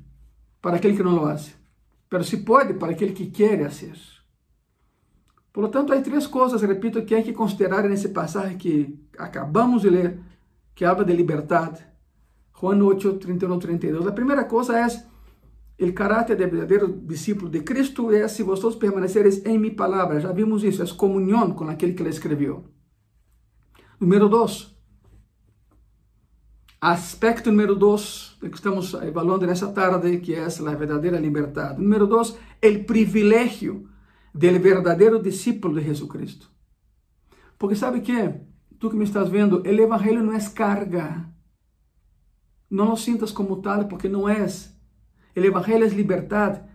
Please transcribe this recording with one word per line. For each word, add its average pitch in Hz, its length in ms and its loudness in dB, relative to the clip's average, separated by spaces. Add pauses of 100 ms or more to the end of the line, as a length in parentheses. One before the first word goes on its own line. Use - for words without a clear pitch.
(600)
para 175 160 -2
aquel 202 180 4
que 202 80 0
no 180 80 2
lo 160 160 2
hace, 151 280 -8 (520)
pero 180 160 -2
sí 190 140 -6
puede 233 360 4
para 170 200 -6
aquel 196 200 -4
que - 180 -10
quiere 208 340 2
hacer. - 320 -12 (1500)
Por 202 140 -4
lo 208 60 0
tanto, 277 220 0
hay 269 100 2
tres 277 240 -2
cosas, 254 340 2
repito, 208 420 0
que 220 120 0
hay 220 80 2
que 220 100 -8
considerar 202 520 0
en 202 80 2
ese 196 160 -2
pasaje 185 480 -6
que 147 380 -2 (220)
acabamos 202 680 0
de 202 80 6
leer, 175 280 2 (560)
que 175 100 -2
habla 185 180 2
de 175 120 2
libertad. 160 640 0 (760)
Juan 202 280 2
ocho, 196 360 2
treinta 180 280 -6
y - 20 0
uno, 180 120 -2
treinta 170 280 -4
y - 20 -2
dos. 160 160 -2
La 202 100 -4
primera 262 320 0
cosa 240 380 0
es - 220 -6 (720)
el 180 160 0
carácter 214 420 0
del 175 140 0
verdadero 170 360 2
discípulo 170 640 -6
de 151 140 -4
Cristo, 254 480 -2
es: 214 200 2
"Si 220 120 -6
vosotros 196 320 -2
permanecereis 196 680 2
en 220 160 2
mi 214 100 -2
palabra". 190 480 0
Ya 180 120 -2
vimos 214 320 0
eso, 185 200 0
es 175 100 -8
comunión 196 600 2
con 156 140 -8
aquel 175 260 -2
que 170 80 -6
la 165 60 -4
escribió. 147 600 -4 (1300)
Número 202 300 4
dos, - 460 -2 (2000)
aspecto 220 720 0
número 208 240 4
dos 202 640 0
del - 100 -12
que - 40 -16
estamos 190 380 -4
evaluando 175 520 -2
en 175 60 2
esta 196 220 -4
tarde, 175 480 0
que 165 220 -6
es 170 160 -8
la 151 160 -6
verdadera 151 440 -2
libertad. 151 580 -4
Número 208 280 4
dos, 226 320 2 (240)
el 208 240 4
privilegio 214 1000 2 (500)
del 175 260 4
verdadero 185 600 6
discípulo 196 560 -2
de 156 80 -2
Jesucristo. - 640 -8 (1120)
Porque, 202 180 -2
¿sabe 247 280 -2
qué? 220 440 -2 (300)
Tú 226 120 -4
que 214 80 -4
me 208 80 0
estás 196 260 -2
viendo, 196 320 2
el 208 160 2
evangelio 220 420 2
no 220 120 0
es 214 160 -4
carga. 180 840 -4 (1400)
No 196 160 0
lo 226 120 2
sientas 220 340 -2
como 190 300 -4
tal, 208 260 -2
porque 190 220 -6
no 202 200 -2
es. 208 480 -4 (560)
El 180 120 2
evangelio 202 400 2
es 202 100 0
libertad, 202 680 -2 (120)